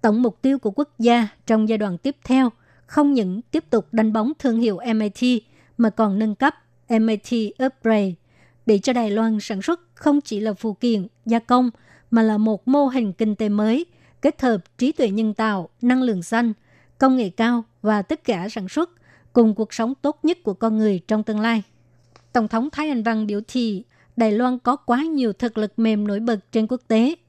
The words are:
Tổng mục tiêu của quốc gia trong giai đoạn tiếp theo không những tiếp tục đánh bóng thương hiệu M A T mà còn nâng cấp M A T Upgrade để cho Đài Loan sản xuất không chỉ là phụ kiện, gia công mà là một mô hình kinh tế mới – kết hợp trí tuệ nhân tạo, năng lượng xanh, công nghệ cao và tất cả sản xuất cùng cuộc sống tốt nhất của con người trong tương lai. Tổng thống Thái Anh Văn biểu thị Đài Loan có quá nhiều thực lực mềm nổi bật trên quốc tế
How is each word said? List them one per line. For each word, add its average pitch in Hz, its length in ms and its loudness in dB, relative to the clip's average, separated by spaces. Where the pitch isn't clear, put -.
Tổng 220 200 2
mục 240 200 -2
tiêu 269 180 2
của 208 120 -4
quốc 294 180 -4
gia 233 280 2
trong 220 220 2
giai 220 80 0
đoạn 196 200 -4
tiếp 277 260 -4
theo 254 260 2
không 285 280 2
những 208 280 -2
tiếp - 280 -4
tục 226 220 0
đánh 220 220 2
bóng 226 260 0
thương 233 200 0
hiệu 214 200 0
M 220 60 0
A 214 80 -2
T - 20 -2
mà 226 120 4
còn 202 300 0
nâng 214 160 -2
cấp 285 200 0
M 220 180 2
A 220 80 0
T - 40 -2
Upgrade 214 480 0
để 214 120 4
cho 240 160 0
Đài 226 180 0
Loan 220 280 0
sản 196 220 -8
xuất 339 200 -4
không 294 280 0
chỉ 214 180 -8
là 214 140 -4
phụ 214 200 -6
kiện, 214 340 -2
gia 233 140 2
công 247 300 2
mà 226 100 4
là 214 160 2
một 220 300 0
mô 277 200 4
hình 240 260 -2
kinh 214 220 -2
tế 214 140 -2
mới – 214 360 0
kết - 200 0
hợp 226 360 -2
trí 262 140 0
tuệ 254 180 0
nhân 214 240 -2
tạo, 208 360 -2
năng 247 200 2
lượng 208 220 -2
xanh, 226 300 0
công 262 200 4
nghệ 220 120 -2
cao 233 340 0
và 208 200 2
tất 311 220 -6
cả 190 260 -4
sản 190 200 -8
xuất 339 200 -2
cùng 220 220 4
cuộc 214 180 -6
sống 233 280 -4
tốt 294 220 -4
nhất 330 200 -2
của 208 100 -4
con 220 240 -2
người 214 300 0
trong 214 160 0
tương 214 160 -4
lai. 226 240 0
Tổng 226 140 2
thống 240 240 -2
Thái 302 180 -4
Anh 240 140 -2
Văn 220 240 -2
biểu 202 200 -4
thị 220 360 -4
Đài 220 160 2
Loan 247 280 0
có 247 160 -2
quá 254 280 -2
nhiều 269 300 -2
thực 233 240 -6
lực 214 220 -4
mềm 214 280 0
nổi 202 120 -4
bật 226 320 -4
trên 220 160 0
quốc 247 200 -6
tế 240 280 2